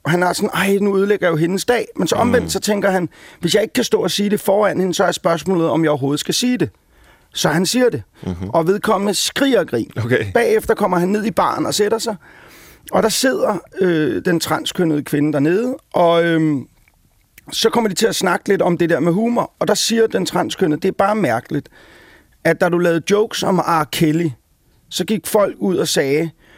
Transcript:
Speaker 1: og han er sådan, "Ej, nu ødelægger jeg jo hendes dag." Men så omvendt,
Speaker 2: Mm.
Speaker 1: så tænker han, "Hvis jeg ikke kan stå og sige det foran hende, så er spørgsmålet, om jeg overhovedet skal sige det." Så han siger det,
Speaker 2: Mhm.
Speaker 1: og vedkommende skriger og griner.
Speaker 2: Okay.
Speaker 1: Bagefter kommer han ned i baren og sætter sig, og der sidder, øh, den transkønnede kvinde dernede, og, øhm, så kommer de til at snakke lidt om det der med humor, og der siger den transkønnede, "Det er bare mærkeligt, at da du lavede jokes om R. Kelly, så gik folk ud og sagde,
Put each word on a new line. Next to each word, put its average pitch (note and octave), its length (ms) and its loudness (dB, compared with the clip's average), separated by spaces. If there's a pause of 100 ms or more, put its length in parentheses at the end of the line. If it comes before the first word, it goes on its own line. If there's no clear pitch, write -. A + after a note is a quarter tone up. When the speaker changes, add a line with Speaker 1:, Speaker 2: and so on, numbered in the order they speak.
Speaker 1:
og C#3+ 80 -2
han F3 120 2
er F3 100 2
sådan, G3 200 -2
"Ej, G3 280 2
nu G3+ 160 2
ødelægger G3 300 2
jeg E3+ 40 2
jo D#3+ 60 0
hendes E3+ 280 0
dag." A#3+ 200 0 (100)
Men D#4+ 120 -2
så - 80 2
omvendt, A#3+ 300 2
Speaker 2:
Mm. E3 40 -6
Speaker 1:
så D#3+ 100 -2
tænker G3+ 300 0
han, F#3 200 0 (300)
"Hvis E3+ 160 -2
jeg G#3 80 4
ikke - 100 -6
kan B3+ 100 0
stå G3+ 200 0
og F3+ 80 -2
sige G3+ 180 -2
det G3+ 100 0
foran G3 400 2
hende, F#3 140 0
så G3 100 0
er F3 80 2
spørgsmålet, E3 580 0
om D#3 140 2
jeg D3+ 80 2
overhovedet C#3 280 0
skal - 140 -4
sige B3 240 0
det." D3+ 120 0 (640)
Så - 160 0
han E3 160 2
siger A#3+ 240 2
det, C3 140 -6 (220)
Speaker 2:
Mhm. F#2 240 -6
Speaker 1:
og D#3+ 180 0
vedkommende G3+ 460 0
skriger C4 460 0
og E3 80 -2
griner. - 380 -4
Speaker 2:
Okay. A#2 280 0
Speaker 1:
Bagefter A3 420 0
kommer F#3 220 0
han F3 120 0
ned G#3 160 -2
i A3+ 60 -2
baren D#3 340 0
og - 80 -4
sætter G#3 240 0
sig, G#3+ 180 -6 (760)
og F#3 120 2
der A3 60 2
sidder, B3+ 480 0 (240)
øh, F3 440 0
den F3 140 0
transkønnede D#3 640 -2
kvinde D3 300 0
dernede, F#3 420 0 (180)
og, E3+ 320 4
øhm, D#3 420 0 (840)
så - 180 -4
kommer A3+ 200 0
de F3+ 60 -6
til G#3+ 120 0
at F#3 80 -2
snakke F#3 340 -2
lidt F#3+ 120 2
om F3 160 2
det E3+ 120 0
der D#3+ 100 2
med E3+ 140 0
humor, A#3 460 -2
og - 80 -2
der G#3 60 2
siger A3+ 340 0
den F#3 180 -2
transkønnede, D#3 560 -2
"Det F#3+ 60 0
er F#3 100 0
bare G3+ 180 0
mærkeligt, C#3 540 -4 (760)
at E3 180 2
da F3+ 80 4
du F3 80 0
lavede E3+ 240 2 (100)
jokes G#3 320 0
om F3+ 160 2
R. D#3+ 320 0
Kelly, E3 360 2 (640)
så - 160 -4
gik G#3+ 220 -2
folk G3+ 320 2
ud F#3+ 180 0
og D#3 100 0
sagde, D3+ 420 0 (280)